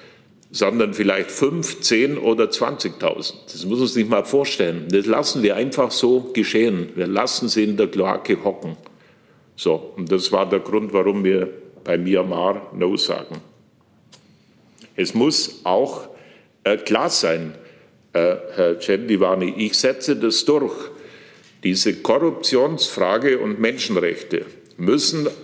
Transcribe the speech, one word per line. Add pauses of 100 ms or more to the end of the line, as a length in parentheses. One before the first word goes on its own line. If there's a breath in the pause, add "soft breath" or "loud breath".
(500 loud breath)
sondern
vielleicht
fünf,
zehn
oder
zwanzigtausend.
Das
muss
man
sich
mal
vorstellen.
Das
lassen
wir
einfach
so (140)
geschehen.
Wir
lassen
sie
in
der
Kloake
hocken. (800 soft breath)
So,
und
das
war
der
Grund,
warum
wir (360)
bei
Myanmar
No
sagen. (1500 soft breath)
Es
muss
auch, (540 loud breath)
äh,
klar
sein, (580 loud breath)
äh, (180)
Herr
Cendivani,
ich
setze
das
durch. (880 loud breath)
Diese
Korruptionsfrage
und
Menschenrechte (320)
müssen (160)